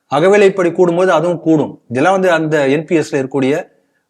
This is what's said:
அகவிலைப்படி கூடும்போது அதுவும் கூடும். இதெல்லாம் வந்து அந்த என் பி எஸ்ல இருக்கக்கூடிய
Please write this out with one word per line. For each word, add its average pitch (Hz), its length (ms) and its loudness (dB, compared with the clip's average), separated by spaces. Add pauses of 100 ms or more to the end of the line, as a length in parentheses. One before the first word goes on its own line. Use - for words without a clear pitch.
(140)
அகவிலைப்படி 190 580 2
கூடும்போது 175 340 0
அதுவும் 170 340 0
கூடும். 147 480 -2
இதெல்லாம் 139 240 0
வந்து 185 200 0
அந்த 156 360 0
என் 151 160 0
பி 165 140 -2
எஸ்ல - 140 -4
இருக்கக்கூடிய 135 520 -2 (460)